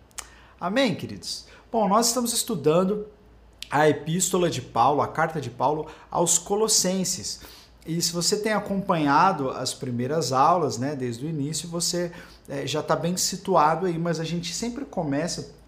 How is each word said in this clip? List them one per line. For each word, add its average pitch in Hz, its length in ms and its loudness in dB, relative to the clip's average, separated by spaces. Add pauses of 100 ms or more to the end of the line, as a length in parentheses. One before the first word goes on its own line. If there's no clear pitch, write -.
(600)
Amém, 196 340 0
queridos? 101 520 -10 (260)
Bom, 214 160 2
nós 226 200 4
estamos 240 240 0
estudando 190 760 2 (640)
a 151 180 6
epístola 170 600 2
de 123 120 -2
Paulo, 127 400 2
a 113 80 0
carta 160 320 0
de 120 100 -8
Paulo 147 360 -2 (240)
aos 170 280 2
Colossenses. 190 1000 0 (440)
E 165 160 -4
se 165 120 -2
você 170 240 0
tem 214 160 -2
acompanhado 165 1000 2
as 127 220 -4
primeiras 127 600 -2
aulas, 139 460 4
né, 143 160 -2
desde 123 300 -6
o 156 40 -4
início, 160 400 -4
você, 175 440 -2 (340)
é, 139 200 -8
já 147 160 -2
tá 156 120 0
bem 170 220 -2
situado 170 680 2
aí, 165 120 0
mas 165 220 -2
a 165 40 -4
gente 170 300 -4
sempre 240 300 -6
começa 151 840 -4